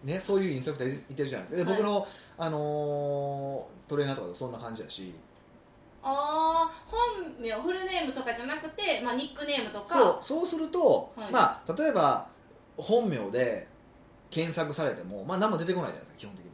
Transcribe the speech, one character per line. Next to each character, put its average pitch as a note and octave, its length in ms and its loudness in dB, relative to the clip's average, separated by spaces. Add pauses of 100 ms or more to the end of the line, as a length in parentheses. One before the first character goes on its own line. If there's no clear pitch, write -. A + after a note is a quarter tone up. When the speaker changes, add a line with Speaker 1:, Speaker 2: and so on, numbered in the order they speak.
Speaker 1:
ね、 D#3 160 -2
そ G3+ 160 0
う G3 60 6
い F#3+ 80 2
う - 20 0
イ C3+ 60 -2
ン B2+ 40 -4
ス C3 40 -4
ト D3+ 60 0
ラ C#3 60 -4
ク C3 60 -2
タ B2+ 60 0
ー C#3+ 220 -6
い C3+ 40 -10
て C#3+ 80 0
る C3+ 60 -2
じ B2 60 -4
ゃ G#2 40 -4
な F#2 60 -10
い - 40 -16
で D#3 80 -4
す F3 60 2
か。 - 20 2
で、 F3+ 60 2
Speaker 2:
は G3+ 60 4
い。 A3 40 2
Speaker 1:
僕 G#3 40 4
の、 G3+ 220 2 (300)
あ E3 120 -2
の C#3+ 1160 -2 (200)
ー、 - 20 -20
ト D3 80 0
レ D3 60 4
ー C#3 40 2
ナ C3+ 60 0
ー - 20 -2
と B2+ 60 -6
か F2+ 60 -6
で F2 80 -8
そ B2+ 120 -6
ん A#2+ 40 -6
な A#2 80 -10
感 A2+ 160 -8
じ A2 80 -8
や - 60 -12
し。 F#2 240 -10 (920)
Speaker 2:
あ D#4+ 680 2 (160)
ー、 - 40 -10
本 G#4 500 0
名、 A3+ 100 -2
フ C4 220 0
ル F#4 120 -2
ネ F#4 180 0
ー - 20 0
ム B3+ 80 -4
と B3+ 100 -6
か A#3 100 -2
じ A#3 100 -6
ゃ - 20 -6
な D4+ 140 -4
く D#4 100 -8
て、 F#4+ 340 0
ま B3+ 80 0
あ、 - 40 0
ニ C4+ 200 -4
ッ - 0 -
ク D4 100 -8
ネ C#4+ 100 0
ー B3 80 0
ム G#3 80 -6
と G3+ 100 -8
か。 G#3 60 -12
Speaker 1:
そ E4 240 8
う、 - 100 0
そ D#4+ 220 -2
う - 20 0
す E4+ 100 -4
る D#4+ 120 -2
と、 E4 480 4
Speaker 2:
は G#3+ 120 -8
い。 - 40 -6
Speaker 1:
ま G#3+ 360 4
あ、 - 60 -2
例 D#4 140 2
え D4 40 4
ば、 D3 360 4 (500)
本 A3 320 2
名 G#2+ 220 -2
で A#2 360 0 (640)
検 E3 240 -2
索 D#3 180 -2
さ D3 140 -2
れ B2+ 80 2
て F2 100 -10
も、 F#2+ 220 -8
ま E3+ 100 -4
あ、 - 40 0
何 G#3+ 100 4
も F#3 80 2
出 E3 80 -2
て F#3 80 0
こ F3+ 80 0
な C3+ 60 -4
い - 40 -6
じ - 20 -
ゃ - 20 -10
な - 20 -12
い - 40 -12
で - 40 -18
す - 60 -20
か、 - 80 -20
基 - 80 -14
本 F#2 80 -16
的 F2+ 100 -18
に F2+ 80 -18